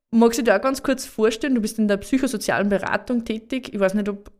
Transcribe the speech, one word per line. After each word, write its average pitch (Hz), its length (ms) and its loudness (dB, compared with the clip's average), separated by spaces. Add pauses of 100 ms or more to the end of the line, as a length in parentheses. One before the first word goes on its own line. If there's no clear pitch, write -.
(100)
magst 233 300 4
du - 20 -2
dir 220 140 4
auch 202 40 0
ganz 269 220 -2
kurz 269 240 -2
vorstellen, 226 480 0
du 233 60 0
bist 208 180 -4
in 214 80 2
der 202 120 2
psychosozialen 202 680 -2
Beratung 226 560 -2
tätig. 226 480 -8
Ich 214 60 -6
weiß 190 160 2
nicht, 208 140 -2
ob 202 320 -10